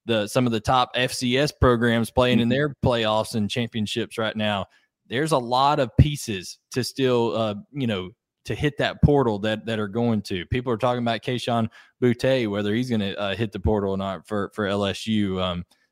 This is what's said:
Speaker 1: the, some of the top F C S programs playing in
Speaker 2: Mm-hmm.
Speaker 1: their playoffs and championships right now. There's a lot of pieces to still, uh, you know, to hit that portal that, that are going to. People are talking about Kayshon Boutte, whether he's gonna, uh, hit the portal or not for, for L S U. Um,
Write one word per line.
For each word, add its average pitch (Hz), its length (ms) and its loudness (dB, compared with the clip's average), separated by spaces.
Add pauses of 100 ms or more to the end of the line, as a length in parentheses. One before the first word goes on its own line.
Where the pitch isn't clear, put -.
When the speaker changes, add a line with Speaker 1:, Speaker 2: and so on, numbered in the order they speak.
Speaker 1:
the, 107 220 0
some 127 180 2
of 117 80 2
the 110 80 0
top 127 340 2
F 127 160 0
C 123 260 0
S 147 140 2
programs 117 600 4
playing 123 280 4
in 117 80 2
Speaker 2:
Mm-hmm. - 40 2
Speaker 1:
their 143 300 0
playoffs 110 540 0
and 104 140 0
championships 113 680 -4
right 107 200 -2
now. 104 300 -2 (400)
There's 151 260 -2
a 147 40 2
lot 131 420 2
of 127 180 0
pieces 113 600 0 (120)
to 123 120 -2
still, 123 520 2
uh, 110 200 -2 (180)
you 135 140 -4
know, 92 240 -4 (340)
to - 80 -6
hit 147 240 -2
that 110 260 -2
portal 127 360 2
that, 110 260 -4
that 113 140 -4
are 104 80 -4
going 113 340 0
to. 90 240 -6
People 131 260 -4
are 110 60 0
talking 123 240 0
about 117 220 -4
Kayshon 120 440 -2 (320)
Boutte, 123 480 2
whether 104 280 -2
he's 127 160 -2
gonna, 101 220 0
uh, 98 220 -4
hit 107 160 -4
the 104 80 -10
portal 101 340 0
or 95 40 -2
not 95 300 -6
for, 101 260 -4
for 104 140 -2
L 101 180 0
S 98 220 -4
U. 101 340 0
Um, 87 240 -4 (260)